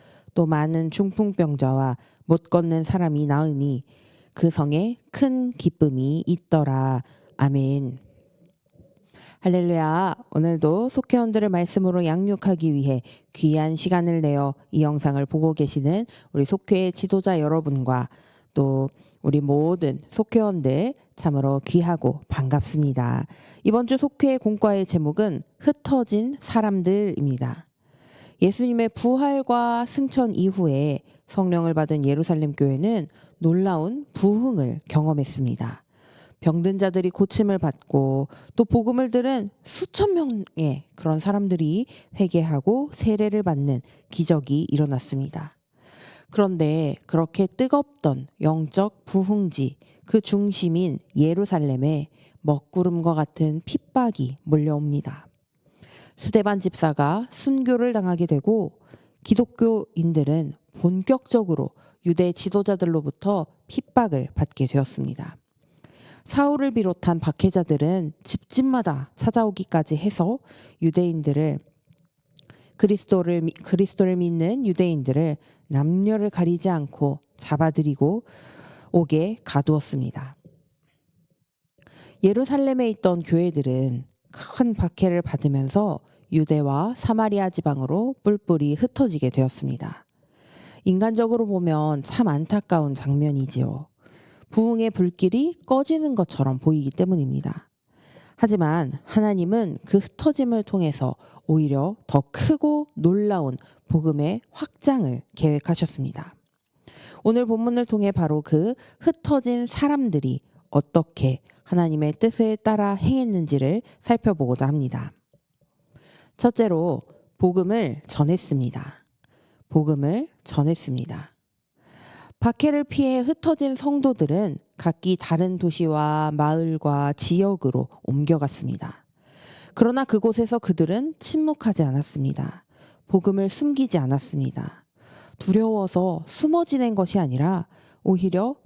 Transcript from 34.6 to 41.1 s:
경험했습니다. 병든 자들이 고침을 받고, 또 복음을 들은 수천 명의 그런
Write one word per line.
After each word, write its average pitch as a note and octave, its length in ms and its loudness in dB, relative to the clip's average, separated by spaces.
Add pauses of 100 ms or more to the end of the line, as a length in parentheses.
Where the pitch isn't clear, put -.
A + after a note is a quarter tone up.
경험했습니다. C#3 920 -2 (560)
병든 E3+ 400 0
자들이 F#3 320 0
고침을 G3 480 0
받고, C3+ 680 -2 (280)
또 A#3 100 4
복음을 A#3+ 460 0
들은 A#3+ 400 0 (120)
수천 F#4+ 520 -2
명의 F#3+ 720 -2 (100)
그런 D#3+ 240 -2